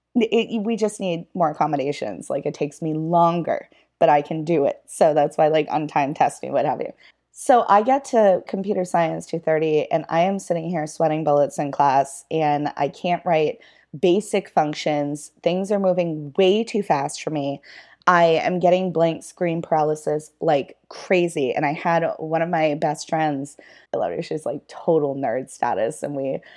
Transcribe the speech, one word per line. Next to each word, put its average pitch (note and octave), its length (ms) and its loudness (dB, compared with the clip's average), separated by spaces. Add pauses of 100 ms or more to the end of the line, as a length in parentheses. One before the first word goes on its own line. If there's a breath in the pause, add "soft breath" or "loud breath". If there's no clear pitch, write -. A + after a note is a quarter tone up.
(160)
It, A3+ 480 0
we A3+ 120 -2
just G#3 240 -4
need E3+ 340 -4
more E3+ 160 0
accommodations. C#3+ 800 -4
Like, C#3+ 160 -4
it D3 80 -4
takes - 280 -6
me D#3+ 120 -4
longer, E3+ 720 0 (320 soft breath)
but E3 100 6
I D3 120 6
can D#3+ 220 -6
do D3+ 220 2
it. - 200 -2
So D#3+ 280 2
that's D3+ 240 2
why, D#3 100 4
like, D3+ 240 2
untimed D3 460 -2
testing, C3 340 0
what C#3 140 0
have C3+ 160 -2
you. - 100 -8 (400 soft breath)
So - 380 2
I G3+ 120 8
get C4 240 2
to G3+ 420 4
computer F#3+ 380 -4
science E3 400 -2
two E3 140 -6
thirty, D#3 520 2
and D#3+ 180 -2
I E3 120 2
am G3 160 2
sitting E3+ 320 -4
here D#3+ 160 -4
sweating D#3 380 -2
bullets D3 340 2
in D3 140 -4
class, C#3 580 0
and D3 480 0
I C#3+ 120 -2
can't - 360 -4
write D#3 340 0 (380 soft breath)
basic F#3+ 520 0
functions. D3+ 840 -2 (120)
Things F#3 280 0
are G3+ 80 0
moving E3+ 580 -2
way G3 260 4
too G#3+ 200 -4
fast C#3+ 400 -2
for D#3 60 -6
me. C#3 320 -4 (480 loud breath)
I F3 160 6
am E3+ 340 2
getting F3+ 340 2
blank E3 300 0
screen E3+ 380 -4
paralysis D3+ 800 -2
like D3 380 0 (100)
crazy. E3+ 680 0
And D#3 120 -2
I C#3+ 80 0
had E3 360 0 (100)
one D#3+ 220 -2
of E3 60 -2
my D#3+ 280 0
best D#3 340 -4
friends, D3+ 480 -2 (360 loud breath)
I - 40 -2
love C3 160 -2
her, E3 80 -6
she's, D#3 240 -6
like, C#3+ 240 -6
total D3 440 0
nerd C3 360 -4
status. A2+ 540 -4
And C#3+ 120 -8
we C#3 240 -6 (180 loud breath)